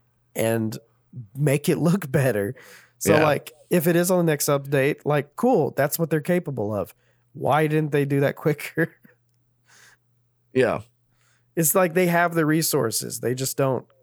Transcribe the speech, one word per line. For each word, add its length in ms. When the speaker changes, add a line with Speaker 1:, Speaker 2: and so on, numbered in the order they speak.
Speaker 1:
and 440
make 320
it 100
look 320
better. 440
So, 160
Speaker 2:
Yeah. 100
Speaker 1:
like, 280
if 160
it 100
is 140
on 140
the 80
next 160
update, 560
like, 320
cool, 400
that's 220
what 120
they're 100
capable 540
of. 200
Why 340
didn't 260
they 120
do 160
that 160
quicker? 640
<laughs> 40
Speaker 2:
Yeah. 280
Speaker 1:
It's 180
like 200
they 120
have 280
the 120
resources. 720
They 140
just 220
don't 300